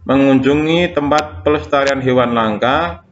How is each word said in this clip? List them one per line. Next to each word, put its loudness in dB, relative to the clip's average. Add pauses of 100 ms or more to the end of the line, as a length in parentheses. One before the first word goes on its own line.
mengunjungi 2
tempat -2
pelestarian 0
hewan 0
langka -2